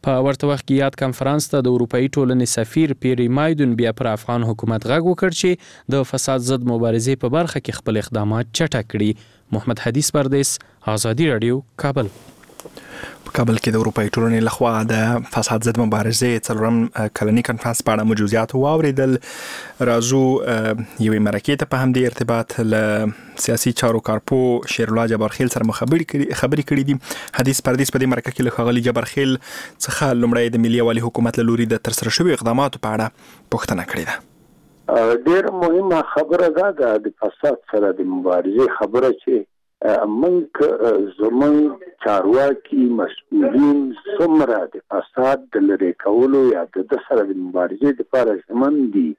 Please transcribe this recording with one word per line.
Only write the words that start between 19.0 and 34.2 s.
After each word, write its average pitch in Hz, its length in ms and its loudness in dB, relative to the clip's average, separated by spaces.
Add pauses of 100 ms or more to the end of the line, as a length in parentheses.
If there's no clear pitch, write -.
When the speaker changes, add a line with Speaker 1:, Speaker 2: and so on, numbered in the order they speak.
Speaker 2:
راځو، 120 340 2 (300)
اه، 110 320 -2 (220)
یوې 107 220 2
مرکې 104 280 0
ته 143 160 -4
په 131 120 0
همدې 127 280 2
ارتباط 117 480 -2
له 107 520 0 (340)
سیاسي 117 360 0
چارو 113 300 0
کارپو 127 320 0 (320)
شیرالله 113 300 0 (100)
جبارخیل 107 400 -2
سره 110 160 0
مو - 80 -6
خبرې 156 320 0
کړي، 139 320 -2
خبرې 143 260 0
کړي 139 180 2
دي. 135 80 0 (440)
حدیث 131 280 0
پردیس 131 280 0
په - 20 2
دې 131 160 0
مرکه 123 160 -6
کې 123 180 -2
له - 80 -4
ښاغلي 120 320 0
جبارخیل 127 480 -2 (480)
څخه 147 200 -4 (180)
لومړی 120 340 0
د 117 100 2
ملي 120 180 2
یووالي 117 260 0
حکومت 117 320 -2
له 117 80 2
لوري 117 240 2
د 113 160 -8
ترسره 113 280 -4
شویو 175 220 2
اقداماتو 120 480 -2
په 110 80 -2
اړه 110 100 -2 (460)
پوښتنه - 400 -4
کړې 82 180 -6
ده. - 60 -6 (1120)